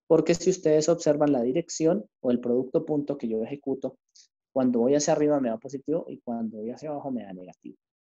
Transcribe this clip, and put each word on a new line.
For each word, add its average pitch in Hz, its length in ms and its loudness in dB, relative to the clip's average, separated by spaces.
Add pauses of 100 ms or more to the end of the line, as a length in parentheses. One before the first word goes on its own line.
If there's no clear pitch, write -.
Porque 160 280 4
si - 140 0
ustedes 156 400 2
observan 151 420 2
la 131 100 2
dirección 160 680 0 (140)
o 127 100 0
el 120 80 2
producto 127 460 -2
punto 143 320 -2
que 123 100 -6
yo 110 160 -2
ejecuto, 131 540 -6 (560)
cuando 127 260 2
voy 127 160 4
hacia 147 180 2
arriba 147 260 2
me 127 100 0
da 113 80 -2
positivo 139 520 -6
y 127 100 -14
cuando 113 380 -8
voy 110 140 -8
hacia 139 180 -12
abajo 139 220 -8
me 117 120 -6
da 98 100 -14
negativo. 90 440 -18 (240)